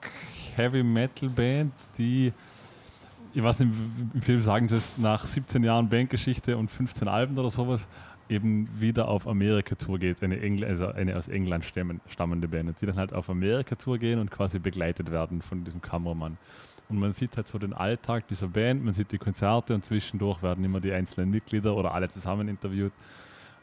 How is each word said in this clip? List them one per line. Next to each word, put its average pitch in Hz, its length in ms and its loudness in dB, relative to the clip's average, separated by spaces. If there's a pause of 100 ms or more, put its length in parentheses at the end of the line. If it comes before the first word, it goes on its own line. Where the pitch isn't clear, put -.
(560)
Heavy 123 260 2
Metal 120 460 2
Band, 131 440 2 (260)
die, 123 340 2 (1000)
ich 120 80 0
weiß 113 180 4
nicht, 123 120 6 (420)
im 120 80 -2
Film 123 180 4
sagen 110 280 4
sie 113 80 4
es, - 200 -2
nach 110 300 2
siebzehn 135 360 0
Jahren 113 260 4
Bandgeschichte 120 680 0
und 110 160 -2
fünfzehn - 360 -4
Alben 127 300 0
oder 127 120 0
sowas, 123 380 0 (420)
eben 107 380 2 (120)
wieder 113 280 2
auf 101 180 0
Amerika-Tour 101 720 2
geht, 90 240 0
eine 92 180 0
Engl-, 101 240 0
also 92 220 0
eine 92 300 -2
aus 87 120 -4
England 90 360 -2
stammen-, 87 440 -6
stammende 85 400 -2
Band, 82 200 -2
und 82 120 -6
die 104 60 -2
dann 95 100 0
halt 95 160 -2
auf 92 160 -4
Amerika-Tour 113 680 -2
gehen 117 220 2
und 104 100 -2
quasi 98 280 -2
begleitet 85 520 -2
werden 82 320 -2
von 90 220 -8
diesem 85 180 -10
Kameramann. 82 560 -6 (500)
Und 107 100 -2
man 101 140 2
sieht - 240 -4
halt 110 120 -4
so 110 100 -6
den 101 140 -4
Alltag 117 560 -2
dieser 95 200 -4
Band, 120 360 2
man 110 80 2
sieht 101 200 -2
die 101 60 -2
Konzerte 110 560 2
und 104 100 -2
zwischendurch 101 580 -2
werden 92 220 0
immer 95 160 0
die 95 120 -2
einzelnen 92 380 0
Mitglieder 107 460 0
oder 92 180 0
alle 90 140 0
zusammen 98 400 -4
interviewt. 98 440 -2 (720)